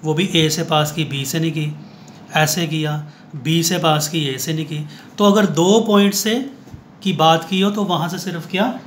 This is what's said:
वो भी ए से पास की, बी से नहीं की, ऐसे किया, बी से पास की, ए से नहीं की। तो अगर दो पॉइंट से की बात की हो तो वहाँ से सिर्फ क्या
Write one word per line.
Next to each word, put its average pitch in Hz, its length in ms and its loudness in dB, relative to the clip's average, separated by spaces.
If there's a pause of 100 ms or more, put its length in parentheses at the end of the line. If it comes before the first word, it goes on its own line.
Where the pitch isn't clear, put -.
वो 156 100 -2
भी 180 220 4
ए 156 140 4
से 160 160 -2
पास 151 260 2
की, 156 140 -4
बी 139 200 -6
से 165 140 -4
नहीं 160 120 0
की, 151 240 -4 (600)
ऐसे 156 320 2
किया, 151 400 -4 (300)
बी 156 260 0
से 170 160 0
पास 151 280 2
की, 160 180 -4
ए 131 120 -4
से 160 160 -6
नहीं 156 120 -4
की। 151 220 -10 (300)
तो 208 80 4
अगर 202 220 6
दो 180 400 4
पॉइंट 202 280 4
से 240 360 -4 (520)
की 185 100 0
बात 160 360 2
की 190 120 0
हो 202 100 2
तो 208 140 -4
वहाँ 170 240 -2
से 180 100 -8
सिर्फ 170 320 -10
क्या 226 360 -2